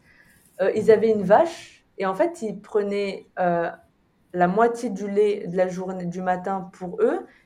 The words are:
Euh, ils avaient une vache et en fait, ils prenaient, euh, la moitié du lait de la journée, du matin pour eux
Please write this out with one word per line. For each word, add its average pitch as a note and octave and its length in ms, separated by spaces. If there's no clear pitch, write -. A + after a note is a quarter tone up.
Euh, F#3+ 140
ils G#3 160
avaient G#3+ 180
une G#3 140
vache A#3+ 640
et F#3+ 80
en F#3+ 80
fait, E4+ 280
ils G#3 180
prenaient, - 680
euh, F3 300
la F3+ 140
moitié A#3 420
du G3 200
lait G#3 380
de F3 80
la F#3 120
journée, F#3 380
du F3 160
matin F#3 520
pour F3+ 280
eux E4+ 240